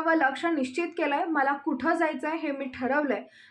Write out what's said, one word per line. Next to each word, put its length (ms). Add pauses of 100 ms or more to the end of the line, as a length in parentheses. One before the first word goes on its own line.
व 40
लक्ष 340
निश्चित 440
केलंय, 360
मला 280
कुठं 420
जायचंय 420
हे 160
मी 120
ठरवलंय," 580 (280)